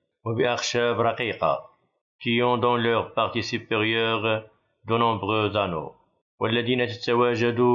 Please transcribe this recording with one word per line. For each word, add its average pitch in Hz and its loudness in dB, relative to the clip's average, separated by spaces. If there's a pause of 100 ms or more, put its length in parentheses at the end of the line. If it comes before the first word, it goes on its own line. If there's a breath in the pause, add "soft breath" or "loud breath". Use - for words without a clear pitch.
(260)
وبأخشاب 120 0
رقيقة، 107 -2 (500)
qui 120 0
ont 123 2
dans 120 2
leur 113 0
partie 110 -2
supérieure 113 -2 (420)
de 113 0
nombreux 107 0
anneaux. 85 -4 (440)
والذين 120 0
تتواجد 120 0 (140)